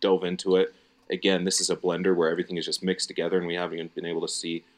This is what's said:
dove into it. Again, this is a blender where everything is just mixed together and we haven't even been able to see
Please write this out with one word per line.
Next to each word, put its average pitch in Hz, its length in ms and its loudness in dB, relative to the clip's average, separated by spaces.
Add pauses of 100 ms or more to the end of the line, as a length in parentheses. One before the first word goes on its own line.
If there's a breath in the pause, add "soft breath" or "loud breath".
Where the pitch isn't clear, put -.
dove 95 240 4
into 90 320 2
it. 95 180 2 (360 soft breath)
Again, 92 340 2
this 92 160 0
is - 80 -2
a 87 80 0
blender 87 400 2
where 82 140 4
everything 87 260 -2
is 80 80 -4
just - 180 -6
mixed 92 260 0
together 85 280 -2
and 87 100 0
we 85 80 -4
haven't 85 240 -4
even 82 160 -8
been 82 120 -8
able 82 160 -2
to 82 60 -4
see 85 360 -6 (140)